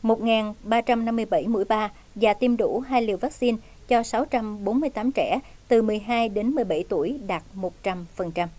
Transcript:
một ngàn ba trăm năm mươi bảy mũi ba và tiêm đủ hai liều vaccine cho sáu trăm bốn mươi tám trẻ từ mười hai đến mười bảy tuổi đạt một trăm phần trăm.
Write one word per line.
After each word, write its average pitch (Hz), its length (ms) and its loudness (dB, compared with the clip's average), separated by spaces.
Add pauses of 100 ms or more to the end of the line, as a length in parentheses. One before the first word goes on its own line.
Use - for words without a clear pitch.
một 220 200 2
ngàn 220 400 0
ba 226 180 2
trăm 233 240 0
năm 233 120 -2
mươi 226 80 0
bảy 180 220 0
mũi 214 180 0
ba 214 260 0 (240)
và 208 200 4
tiêm 247 220 2
đủ 202 320 0
hai 254 140 2
liều 208 140 0
vaccine 240 420 -2 (300)
cho 233 140 4
sáu 233 220 0
trăm 214 400 -4
bốn 220 160 2
mươi 302 100 -2
tám 233 220 -2
trẻ 180 260 0 (300)
từ 226 140 6
mười 214 160 0
hai 233 300 0
đến 208 220 0
mười 277 140 0
bảy 165 240 -2
tuổi 202 380 -2
đạt - 160 -4 (120)
một 185 280 -8
trăm 180 320 -4
phần 175 160 -6
trăm. 175 180 -2 (100)